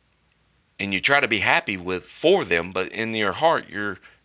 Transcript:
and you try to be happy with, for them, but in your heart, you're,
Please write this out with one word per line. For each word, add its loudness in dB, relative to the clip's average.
and -2
you 0
try 4
to 0
be 0
happy 0
with, -4
for 2
them, 0
but -2
in -4
your 0
heart, 0
you're, -8